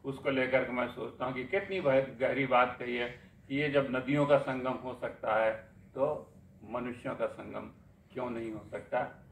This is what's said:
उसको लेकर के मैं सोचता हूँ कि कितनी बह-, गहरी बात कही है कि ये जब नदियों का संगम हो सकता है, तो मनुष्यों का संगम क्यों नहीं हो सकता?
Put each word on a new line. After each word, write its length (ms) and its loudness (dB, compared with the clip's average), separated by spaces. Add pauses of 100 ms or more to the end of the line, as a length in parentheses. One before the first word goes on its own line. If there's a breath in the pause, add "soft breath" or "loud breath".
उसको 260 -2
लेकर 340 2
के 80 -4
मैं 160 0
सोचता 360 -8
हूँ 100 -4
कि 100 -4
कितनी 360 -2
बह-, 400 4
गहरी 260 2
बात 320 4
कही 180 -4
है 120 -2 (400)
कि 80 -2
ये 140 2
जब 200 4
नदियों 360 2
का 120 8
संगम 340 0
हो 220 -6
सकता 500 0
है, 80 4 (420)
तो 380 -2 (320)
मनुष्यों 520 -6
का 100 0
संगम 440 -8 (420)
क्यों 180 -6
नहीं 220 -6
हो 180 -10
सकता? 300 -2 (320)